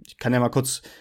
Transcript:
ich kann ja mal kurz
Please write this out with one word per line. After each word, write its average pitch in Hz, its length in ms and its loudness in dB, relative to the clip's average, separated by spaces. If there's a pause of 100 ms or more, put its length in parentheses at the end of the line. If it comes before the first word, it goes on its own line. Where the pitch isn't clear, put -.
ich - 140 -20
kann 123 140 0
ja 123 80 4
mal 120 80 2
kurz - 340 -2 (180)